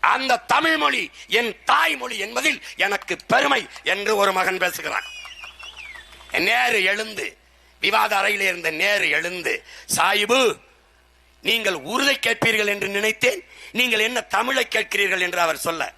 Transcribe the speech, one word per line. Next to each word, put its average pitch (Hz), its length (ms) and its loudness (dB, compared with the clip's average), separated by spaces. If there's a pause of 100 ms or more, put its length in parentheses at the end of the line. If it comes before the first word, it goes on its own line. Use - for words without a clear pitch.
"அந்த 254 360 4
தமிழ் 320 400 2
மொழி 277 340 0 (160)
என் 220 380 -2
தாய்மொழி 262 540 0
என்பதில் 247 460 -2 (120)
எனக்கு 196 400 0 (100)
பெருமை" 262 420 2 (140)
என்று 202 340 0
ஒரு 196 160 4
மகன் 185 260 0
பேசுகிறான். 175 460 -2 (1300)
நேரு 226 540 2
எழுந்து, 202 520 -2 (440)
விவாத 214 360 2
அறையிலே 202 280 0
இருந்த 175 260 -2
நேரு 175 400 0
எழுந்து, 160 540 -2 (320)
"சாஹிபு, 208 640 2 (840)
நீங்கள் 208 320 0
உருதை 247 520 -2
கேட்பீர்கள் 220 400 0
என்று 202 220 -2
நினைத்தேன், 220 600 -2 (240)
நீங்கள் 233 280 0
என்ன 233 200 0
தமிழை 240 500 -2
கேட்கிறீர்கள்?" 196 500 0
என்று 180 200 -2
அவர் 160 180 0
சொல்ல 160 400 -4